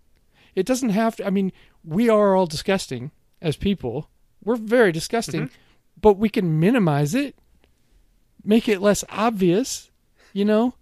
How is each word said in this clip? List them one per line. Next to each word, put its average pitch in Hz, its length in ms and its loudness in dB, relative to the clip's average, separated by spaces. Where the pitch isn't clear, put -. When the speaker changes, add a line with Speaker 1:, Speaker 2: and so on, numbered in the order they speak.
Speaker 1:
It 190 120 -2
doesn't 254 240 -2
have 226 260 0
to. 202 100 -10
I 202 40 -2
mean, 190 200 0
we 190 240 0
are 208 280 4
all 185 100 2
disgusting 151 640 -6
as 156 140 -4
people. 156 520 -4
We're 220 100 -2
very 220 380 2
disgusting, 165 560 -6
Speaker 2:
Mm-hmm. - 60 -20
Speaker 1:
but 208 160 4
we 214 120 0
can 170 320 0
minimize 156 520 2
it, 262 220 -4
make 220 240 2
it 202 120 0
less 196 280 2
obvious. 196 840 0
You 196 120 -2
know, 214 380 2